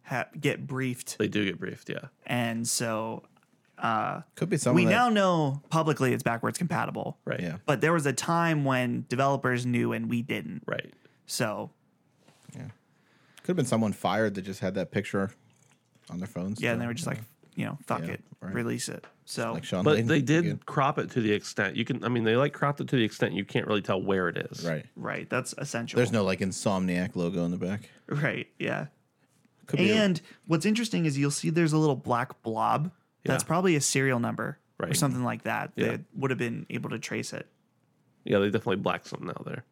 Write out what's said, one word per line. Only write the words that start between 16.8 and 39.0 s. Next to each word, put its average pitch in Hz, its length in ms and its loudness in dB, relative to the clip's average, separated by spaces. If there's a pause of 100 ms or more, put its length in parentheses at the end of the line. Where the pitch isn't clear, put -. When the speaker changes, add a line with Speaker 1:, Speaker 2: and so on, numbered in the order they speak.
Speaker 1:
they 120 60 -4
were 117 60 -4
just 120 140 -6
Speaker 3:
Yeah. - 80 -4
Speaker 1:
like, 110 80 -10 (320)
you - 100 -4
know, - 200 -6
fuck - 160 -4
Speaker 3:
Yeah, 82 120 -6
Speaker 1:
it, - 100 -12 (180)
Speaker 3:
right. 92 120 -8
Speaker 1:
release 120 360 -4
it. - 160 -12 (200)
So 113 280 -6
Speaker 3:
Like 160 100 -6
Sean 92 200 -2
Speaker 2:
But 151 140 6
Speaker 3:
Layden 117 100 2
Speaker 2:
they 147 140 4
did 156 240 4
Speaker 3:
again. 151 200 -2
Speaker 2:
crop 143 340 0
it 85 120 -4
to 123 100 0
the 107 100 2
extent 101 440 -2
you 113 100 -2
can, 123 180 -4
I 113 60 0
mean, 120 160 2
they, 110 100 4
like, 143 180 2
cropped 143 280 -2
it 123 80 -4
to 139 60 2
the 117 80 4
extent 107 300 0
you 98 120 -2
can't 110 200 -2
really 104 160 2
tell 95 200 0
where 92 280 2
it - 80 -4 (140)
is. - 140 -10
Speaker 3:
Right. 78 200 -2 (100)
Speaker 1:
Right, 95 340 -8
that's 127 280 -2
essential. 117 400 -4
Speaker 3:
There's 120 140 4
no, 110 120 2
like, 95 160 2
Insomniac 92 760 0
logo 87 300 0
in 87 60 0
the 90 60 -2
back. 92 320 -4 (180)
Speaker 1:
Right, 131 400 -2 (120)
yeah. 147 280 -4 (800)
Speaker 3:
Could 143 140 -2
be 196 120 6
a 220 40 6
Speaker 1:
And 196 260 4 (240)
what's 160 200 2
interesting 214 400 2
is 139 120 2
you'll 143 140 4
see 165 180 -2
there's 160 240 4
a 156 40 6
little 151 180 6
black 123 480 -2
blob. 113 480 0 (320)
That's - 200 0
Speaker 2:
Yeah. - 40 -6
Speaker 1:
probably 180 280 4
a 139 60 2
serial 135 380 2
number 113 400 -4 (200)
or - 80 -2
Speaker 2:
Right. 135 80 0
Speaker 1:
something 127 280 2
like 113 200 -4
that 110 320 -2
Speaker 2:
Yeah. 117 160 0
Speaker 1:
that 117 100 -6 (120)
would 135 160 -2
have 131 80 0
been 117 320 -4
able 120 220 -6
to 113 80 -6
trace - 340 -6
it. - 140 -10 (800)
Speaker 2:
Yeah, 101 140 2
they 101 120 4
definitely 101 260 0
blacked 92 300 -2